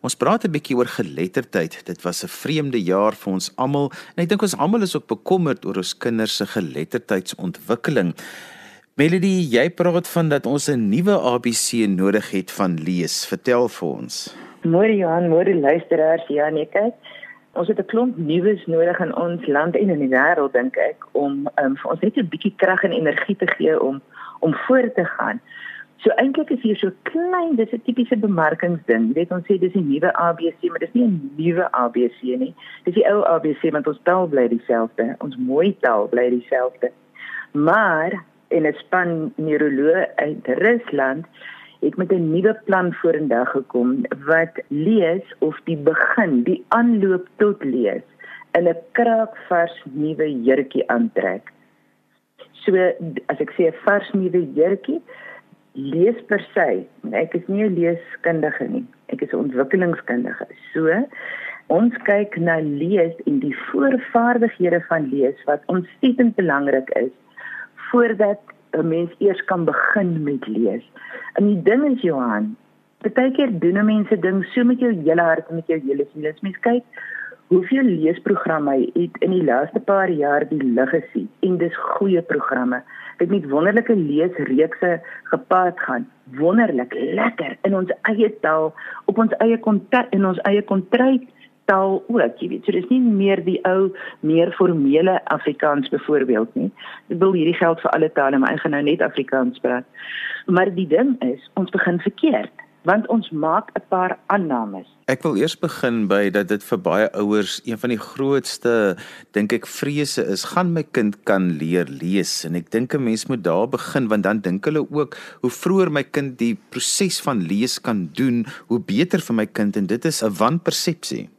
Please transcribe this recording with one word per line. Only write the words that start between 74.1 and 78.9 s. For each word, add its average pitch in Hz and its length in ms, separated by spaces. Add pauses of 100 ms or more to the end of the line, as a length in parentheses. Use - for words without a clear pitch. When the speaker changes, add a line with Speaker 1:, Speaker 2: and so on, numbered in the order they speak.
Speaker 2:
'n 202 80
ding 185 340
so 247 120
met 247 140
jou 240 140
hele 160 280
hart 160 280
en 165 60
met 165 120
jou 160 120
hele 143 340
siel. 151 160
As 156 120
mens 190 180
kyk 240 240 (640)
hoeveel 190 360
leesprogramme 160 1120